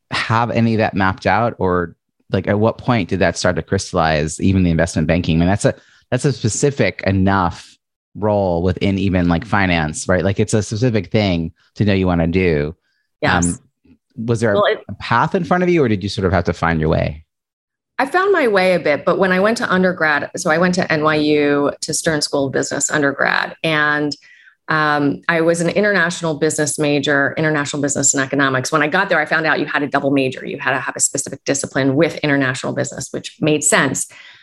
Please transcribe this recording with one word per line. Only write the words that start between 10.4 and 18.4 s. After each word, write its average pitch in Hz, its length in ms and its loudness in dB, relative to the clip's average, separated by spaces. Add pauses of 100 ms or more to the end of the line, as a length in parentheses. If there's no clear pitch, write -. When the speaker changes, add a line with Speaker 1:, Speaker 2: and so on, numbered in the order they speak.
Speaker 1:
a 107 80 2
specific 107 480 -2
thing 87 420 0 (220)
to 110 100 0
know 101 80 4
you 95 140 2
wanna 85 180 2
do. 82 500 0 (460)
Speaker 2:
Yes. 90 240 2
Speaker 1:
Um, 87 140 -4 (560)
was 113 240 -2
there 110 140 2
a, - 20 2
Speaker 2:
Well, 104 100 2
it 110 140 0 (100)
Speaker 1:
a 98 60 -12
path 127 400 0
in 180 80 -2
front 180 180 0
of 180 80 0
you, 170 140 4
or 123 40 4
did 104 140 0
you 104 80 -4
sort 95 160 -2
of 87 60 2
have 90 140 2
to - 80 0
find 82 260 0
your 78 100 0
way? 80 340 -2 (760)
Speaker 2:
I 254 80 0
found 370 240 2
my 320 160 2